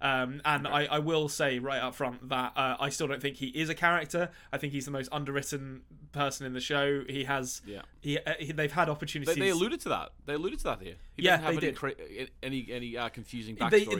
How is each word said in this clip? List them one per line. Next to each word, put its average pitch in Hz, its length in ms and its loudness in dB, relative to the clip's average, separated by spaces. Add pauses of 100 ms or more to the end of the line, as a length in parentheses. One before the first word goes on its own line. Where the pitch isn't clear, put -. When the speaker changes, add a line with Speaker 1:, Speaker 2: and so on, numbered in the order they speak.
Speaker 1:
Um, 131 440 0
and 147 200 4
Speaker 2:
Okay. 147 220 2
Speaker 1:
I, 147 80 2
I 151 40 2
will 156 280 2
say 139 320 2
right 131 220 -2
up 127 120 -2
front 127 360 -4
that, 127 260 0
uh, 135 240 2
I 139 100 0
still 147 180 0
don't 131 140 -2
think 139 140 -2
he 135 120 -6
is 151 220 -2
a 160 60 -2
character. 170 540 2 (240)
I 139 40 -2
think 143 140 -4
he's 139 140 -6
the 143 60 -8
most 135 200 -4
underwritten 139 680 -4 (320)
person 139 320 0
in 131 80 -4
the 127 80 -4
show. 143 480 2
He 135 160 -2
has, 135 400 -2
Speaker 2:
Yeah. 101 160 -10 (180)
Speaker 1:
he, 147 180 0
uh, 156 220 -2
he, 156 140 -6
they've 151 180 0
had 165 160 6
Speaker 2:
They, 156 60 2
Speaker 1:
opportunities. 151 420 0
Speaker 2:
they 190 140 4
alluded 196 320 2
to 196 80 -6
that. 92 220 0 (140)
They 143 100 -2
alluded 190 240 -2
to - 60 -4
that 90 160 -2
here. 92 140 -10 (220)
He 170 60 0
Speaker 1:
Yeah, 180 140 8
Speaker 2:
doesn't 156 80 -4
have 156 160 2
Speaker 1:
they 160 60 2
Speaker 2:
any 139 40 2
Speaker 1:
did. 131 60 -8
Speaker 2:
cra-, 135 220 -2
a-, 101 300 -10 (140)
any, 131 280 -4
any, 120 260 -6
uh, 120 120 -2
confusing 113 460 -8
Speaker 1:
They, 220 100 0
Speaker 2:
backstory. 165 60 4
Speaker 1:
they 214 80 10
Speaker 2:
He's 214 80 4 (120)